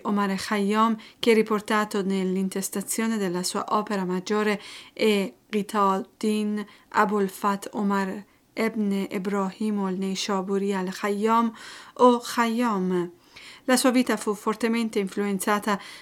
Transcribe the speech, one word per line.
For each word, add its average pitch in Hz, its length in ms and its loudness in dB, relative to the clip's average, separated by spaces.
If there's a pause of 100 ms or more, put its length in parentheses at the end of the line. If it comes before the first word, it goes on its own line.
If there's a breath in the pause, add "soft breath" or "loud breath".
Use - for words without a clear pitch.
Omar 202 320 0
Khayyam, 214 600 2 (240 loud breath)
che 240 100 4
è 226 40 8
riportato 214 680 2
nell'intestazione 190 1120 -2
della 180 280 -2
sua - 240 -4
opera 208 360 -2
maggiore, 202 560 0 (320 loud breath)
è 208 400 2 (160)
Ghithaoddin 208 1160 0 (220 loud breath)
Abul 208 400 2
Fath 196 460 -2
Omar 202 500 0 (280 soft breath)
Ebn 208 560 0
Ebrahim 202 760 -2
al-Neishaburi 190 920 -2
al-Khayyam 208 800 0 (400 loud breath)
o 240 240 6
Khayyam. 214 960 0 (540 loud breath)
La 262 100 6
sua 254 160 4
vita 247 240 2
fu 214 180 -2
fortemente 226 640 -2
influenzata 202 840 0 (220 loud breath)